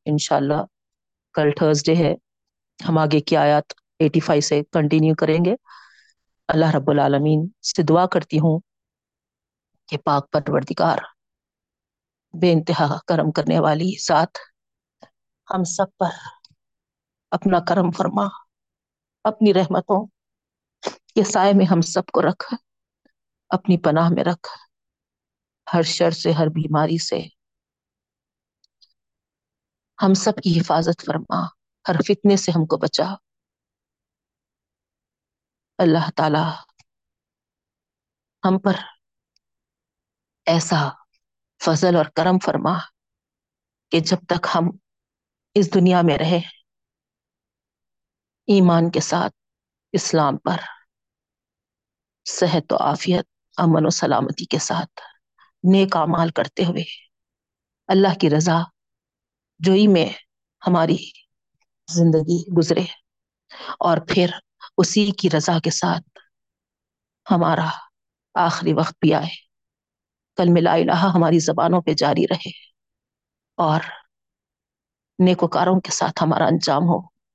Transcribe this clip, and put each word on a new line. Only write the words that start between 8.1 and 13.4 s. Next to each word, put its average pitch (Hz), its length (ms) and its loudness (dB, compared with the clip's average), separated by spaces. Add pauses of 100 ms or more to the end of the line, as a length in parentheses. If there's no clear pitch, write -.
ہوں 160 200 0 (1300)
کہ 156 80 -6
پاک 143 340 -2
پروردگار، 156 680 -2 (1400)
بے 175 180 2
انتہا 160 460 0 (100)
کرم 160 240 0
کرنے 160 280 0